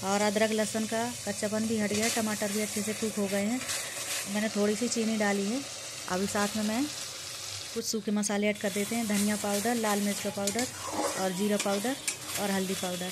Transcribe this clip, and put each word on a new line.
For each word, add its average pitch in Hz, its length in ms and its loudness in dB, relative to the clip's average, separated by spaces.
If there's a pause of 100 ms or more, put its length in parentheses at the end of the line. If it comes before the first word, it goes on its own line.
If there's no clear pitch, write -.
और 202 180 4
अदरक 214 300 4
लहसुन 214 340 0
का 226 180 0 (140)
कच्चापन 214 500 -2
भी 220 100 2
हट 208 140 2
गया, 214 180 2
टमाटर 214 420 0
भी 214 80 0
अच्छे 208 220 -2
से 214 120 -2
कुक 214 240 -2
हो 202 80 2
गए 196 160 2
हैं। 240 180 0 (720)
मैंने 214 200 0
थोड़ी 208 260 4
सी 240 120 0
चीनी 220 300 2
डाली 202 260 2
है। 240 160 0 (480)
अभी 185 180 0
साथ 208 300 0
में 214 80 0
मैं 220 180 0 (920)
कुछ 233 100 -2
सूखे 214 280 -2
मसाले 208 340 2
ऐड 208 120 2
कर 202 120 0
देते 208 260 -2
हैं, 233 120 0
धनिया 208 280 2
पाउडर, 208 400 0
लाल 208 240 2
मिर्च 202 220 0
का 202 100 0
पाउडर 202 340 0 (540)
और 190 120 2
जीरा 202 260 2
पाउडर 202 380 0 (440)
और 202 100 0
हल्दी 190 240 0
पाउडर। 180 380 -4